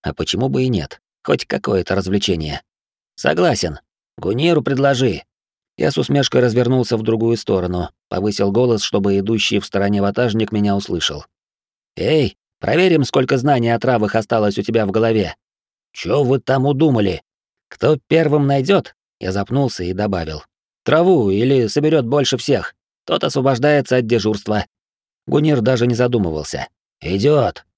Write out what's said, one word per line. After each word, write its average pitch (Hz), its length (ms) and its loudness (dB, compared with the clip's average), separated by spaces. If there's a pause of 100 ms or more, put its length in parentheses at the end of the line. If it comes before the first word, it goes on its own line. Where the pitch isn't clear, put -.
А 76 120 -6
почему 113 360 -4
бы 131 140 0
и 131 40 0
нет? 92 320 -4 (240)
Хоть - 220 -2
какое-то 95 500 -2
развлечение. 90 680 -2 (520)
«Согласен. 131 640 0 (380)
Гуниру 147 440 0
предложи». 131 600 0 (540)
Я - 140 0
с - 60 -4
усмешкой 139 440 0
развернулся 120 560 0
в 110 40 -4
другую 113 360 0
сторону, 90 520 -2 (200)
повысил 101 420 -2
голос, 117 320 2
чтобы 98 340 0
идущий 101 420 -2
в - 60 -8
стороне 101 360 -2
ватажник 107 500 -2
меня 104 240 0
услышал. 82 500 -4 (680)
«Эй, 127 420 0 (220)
проверим, 160 440 2
сколько 131 340 0
знаний 123 320 2
о 117 100 2
травах 113 360 0
осталось 107 420 0
у 104 60 -2
тебя 110 220 0
в 98 60 -2
голове». 110 440 0 (580)
«Че 143 300 0
вы 131 160 2
там 131 260 0
удумали?» 127 560 2 (480)
«Кто 147 280 0 (100)
первым 147 400 2
найдет?» 139 480 0 (240)
Я 92 120 -4
запнулся 110 520 -2
и 90 100 -4
добавил. 90 500 -4 (400)
«Траву 156 460 4
или 120 380 2
соберет 147 380 0
больше 135 320 0
всех. - 380 -2 (300)
Тот - 180 -2
освобождается 135 720 0
от 120 100 0
дежурства». 107 580 0 (640)
Гунир 143 340 2
даже 120 260 2
не 123 80 2
задумывался. 101 720 -2 (340)
«Идет». 101 640 0 (120)